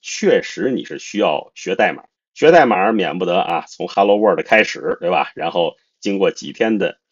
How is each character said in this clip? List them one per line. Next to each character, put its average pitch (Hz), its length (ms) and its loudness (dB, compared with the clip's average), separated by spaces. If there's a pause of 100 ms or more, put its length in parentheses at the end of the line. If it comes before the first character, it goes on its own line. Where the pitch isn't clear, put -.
确 160 400 0
实 120 300 -6
你 - 140 -4
是 - 120 -14
需 - 220 -8
要 80 340 -2
学 - 220 -6
代 90 180 0
码。 - 120 -16 (280)
学 151 180 4
代 165 140 8
码 104 260 2
免 90 280 -2
不 92 60 -2
得 87 140 0
啊， 85 280 -4
从 - 200 -10
Hello 101 300 2
World 104 260 2
开 110 200 4
始， - 360 -6
对 87 120 -2
吧？ 78 240 -2
然 82 160 -6
后 85 240 -2 (240)
经 98 180 -4
过 90 140 2
几 - 200 -14
天 110 280 0
的 90 200 -4 (120)